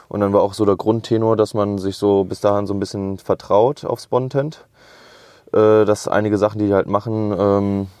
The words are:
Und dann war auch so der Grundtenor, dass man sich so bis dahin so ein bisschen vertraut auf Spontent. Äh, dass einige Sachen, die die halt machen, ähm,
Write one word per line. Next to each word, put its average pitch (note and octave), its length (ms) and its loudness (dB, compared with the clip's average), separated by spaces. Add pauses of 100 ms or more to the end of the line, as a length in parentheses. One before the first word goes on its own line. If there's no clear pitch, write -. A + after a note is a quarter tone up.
Und G#2 140 -4
dann G2+ 100 0
war G2+ 100 4
auch G2 120 0
so A2 100 0
der G2 140 4
Grundtenor, A2 580 0
dass G#2+ 180 0
man G2+ 260 -2
sich F#2+ 180 -6
so G2+ 260 2
bis F#2+ 160 -8
dahin G2+ 260 0
so G2+ 80 -6
ein G2 60 -4
bisschen G2 380 -6
vertraut G#2 640 0
auf - 160 -6
Spontent. C3+ 680 -4 (840)
Äh, G#2+ 320 6
dass G#2 240 0
einige G#2 300 0
Sachen, G#2 220 0
die G#2 80 0
die G2+ 60 2
halt F#2+ 140 2
machen, G#2 500 -4
ähm, G2+ 500 0 (120)